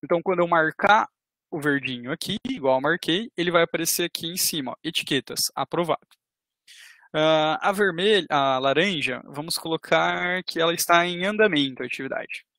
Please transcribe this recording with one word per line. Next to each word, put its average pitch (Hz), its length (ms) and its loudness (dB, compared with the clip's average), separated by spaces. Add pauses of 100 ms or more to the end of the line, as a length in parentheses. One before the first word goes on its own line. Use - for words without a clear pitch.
Então, 170 200 0
quando 185 180 -2
eu 175 80 2
marcar 170 600 4 (400)
o 156 120 -6
verdinho 131 500 -2
aqui, 180 240 -6 (100)
igual 143 300 0
eu 131 60 0
marquei, 170 560 -2
ele 175 140 -2
vai 170 120 4
aparecer 170 400 -2
aqui - 240 -6
em 170 80 -10
cima, 139 380 -4
ó, - 100 -10
etiquetas, - 720 -2
aprovado. 156 500 -2 (1080)
Ah, 156 480 2
a 202 100 2
vermelha, 190 580 2
a 135 300 2
laranja, 135 640 0
vamos 147 340 -6
colocar 175 880 -2
que - 160 -8
ela 165 140 2
está 170 320 4
em 175 200 -4
andamento, 170 560 2
a 127 40 -6
atividade. - 600 -8 (140)